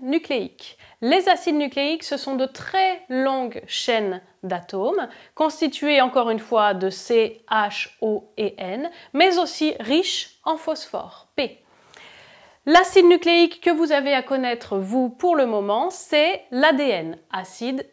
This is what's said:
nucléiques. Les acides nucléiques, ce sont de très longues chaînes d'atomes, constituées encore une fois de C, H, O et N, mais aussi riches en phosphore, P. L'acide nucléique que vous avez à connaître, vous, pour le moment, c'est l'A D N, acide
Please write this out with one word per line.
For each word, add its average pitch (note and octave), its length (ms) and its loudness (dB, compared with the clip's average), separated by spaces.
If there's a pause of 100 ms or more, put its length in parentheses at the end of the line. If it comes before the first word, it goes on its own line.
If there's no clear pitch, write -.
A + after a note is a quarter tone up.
nucléiques. C4 760 -6 (260)
Les F4+ 280 2
acides E4+ 260 0
nucléiques, D4 460 -2
ce C#4+ 160 -6
sont C4+ 160 -6
de C4 120 -2
très F#4 640 -2
longues C4 600 -4
chaînes G#3 520 -2 (220)
d'atomes, G3 680 -4 (260)
constituées D4 680 0
encore B3+ 300 2
une A3 100 -2
fois G#3+ 340 2
de F#3 160 -2
C, A3 580 -2
H, G#3 420 -2 (100)
O G#3+ 380 -4
et G#3 200 -4
N, A3 320 -8 (220)
mais F4 260 4
aussi - 400 -2
riches C#4+ 520 -2 (140)
en D#4+ 120 -2
phosphore, - 800 -10
P. - 260 -6 (1040)
L'acide F#4 400 6
nucléique E4+ 540 4
que F4 100 2
vous D#4+ 220 0
avez C#4 220 2
à B3+ 80 0
connaître, A#3+ 560 -4
vous, A3+ 320 0
pour E4+ 260 0
le C4+ 100 4
moment, G#3+ 440 -2
c'est D#4+ 600 0
l'A C#4 220 4
D C#4 100 0
N, E3+ 360 -2 (140)
acide A#3+ 600 -8